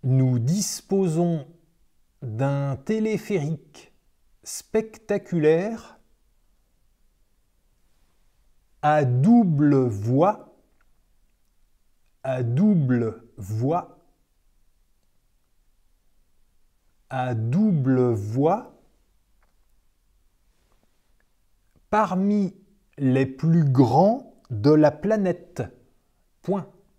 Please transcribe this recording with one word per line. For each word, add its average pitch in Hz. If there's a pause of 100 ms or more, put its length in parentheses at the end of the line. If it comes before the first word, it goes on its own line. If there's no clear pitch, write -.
Nous 131
disposons 170 (760)
d'un 139
téléphérique 208 (500)
spectaculaire 202 (2750)
à 151
double 147
voie, 131 (1700)
à 127
double 127 (120)
voie, 113 (3000)
à 127
double 127
voie, 131 (3000)
parmi 202 (420)
les 135
plus 160
grands 139
de 117
la 151
planète. 185 (800)
Point. 175 (280)